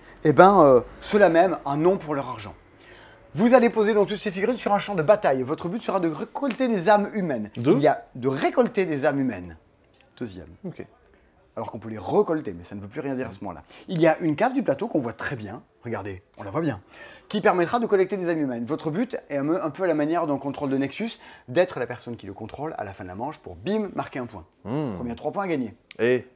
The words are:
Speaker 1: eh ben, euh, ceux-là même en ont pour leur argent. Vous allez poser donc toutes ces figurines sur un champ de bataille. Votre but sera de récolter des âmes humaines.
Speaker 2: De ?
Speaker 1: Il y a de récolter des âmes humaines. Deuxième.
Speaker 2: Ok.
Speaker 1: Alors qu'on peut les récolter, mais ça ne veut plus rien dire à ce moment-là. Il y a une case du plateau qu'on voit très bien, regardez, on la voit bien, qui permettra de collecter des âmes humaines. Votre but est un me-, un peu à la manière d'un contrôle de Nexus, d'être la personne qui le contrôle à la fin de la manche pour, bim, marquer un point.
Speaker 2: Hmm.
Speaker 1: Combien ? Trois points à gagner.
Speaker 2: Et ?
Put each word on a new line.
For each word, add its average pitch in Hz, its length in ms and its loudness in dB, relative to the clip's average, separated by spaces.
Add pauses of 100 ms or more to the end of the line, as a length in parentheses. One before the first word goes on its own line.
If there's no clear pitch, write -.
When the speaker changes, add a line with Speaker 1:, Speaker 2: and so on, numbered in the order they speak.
(240)
Speaker 1:
eh 156 80 6
ben, 180 300 10
euh, 131 200 10 (200)
ceux-là 202 280 6
même 165 360 4
en 147 200 -2
ont 190 120 4
pour 151 180 -6
leur 135 140 -6
argent. 104 260 -12 (800)
Vous 226 180 4
allez 233 160 8
poser 220 240 2
donc 202 140 4
toutes 196 120 -6
ces 208 120 -6
figurines 208 260 -2
sur - 160 -2
un 202 60 2
champ 202 160 -6
de 160 80 0
bataille. 139 400 4
Votre 160 240 -4
but 214 140 -6
sera 190 180 -2
de 165 100 0
récolter 233 580 -4
des 190 200 0
âmes 208 260 4
humaines. 139 440 -4
Speaker 2:
De ? 127 160 4
Speaker 1:
Il 233 60 2
y 143 80 4
a - 180 0 (100)
de 127 140 -2
récolter 202 560 0
des 147 200 -2
âmes 139 140 2
humaines. 92 380 -4 (600)
Deuxième. 90 300 -12 (180)
Speaker 2:
Ok. 160 200 -12 (680)
Speaker 1:
Alors 110 160 -10
qu'on 117 80 -10
peut 110 100 -12
les 110 80 -10
récolter, 143 560 -2
mais 87 100 -14
ça 101 120 -16
ne 101 60 -12
veut 101 60 -12
plus 123 140 -12
rien 135 140 -6
dire 123 120 -6
à 117 40 -12
ce 98 120 -16
moment-là. 85 200 -12 (240)
Il 175 120 -4
y 160 80 6
a 156 120 4
une 156 160 0
case 247 180 0
du 269 80 -2
plateau 185 260 -2
qu'on 170 120 -2
voit 117 140 -4
très - 220 -8
bien, 107 280 -12 (200)
regardez, 101 380 -10 (160)
on 110 60 -14
la 98 80 -12
voit 156 100 -4
bien, 123 200 -4 (480)
qui 208 120 -4
permettra 180 380 2
de 226 80 -2
collecter 190 280 2
des 180 140 -2
âmes 165 100 0
humaines. 123 260 -2
Votre 156 260 -4
but 208 260 -4 (120)
est 143 80 -4
un 135 60 -4
me-, 160 200 0
un 156 80 -4
peu 185 100 -8
à 190 60 0
la 160 80 2
manière 160 320 0
d'un 139 100 -2
contrôle 139 320 -6
de 135 80 0
Nexus, 139 360 -4 (340)
d'être 156 320 0
la 120 80 -4
personne 120 280 -10
qui 98 120 -16
le 98 60 -12
contrôle 131 440 -12
à - 60 -6
la 95 100 -12
fin - 100 -14
de 90 60 -12
la 90 60 -14
manche 135 240 -10
pour, 90 160 -16
bim, 190 400 -4
marquer 139 240 -8
un 120 80 -8
point. 92 180 -16 (200)
Speaker 2:
Hmm. 123 340 -4
Speaker 1:
Combien ? 117 160 -8
Trois 143 160 -8
points 196 140 -4
à - 20 -6
gagner. 127 280 -4 (220)
Speaker 2:
Et ? 120 380 2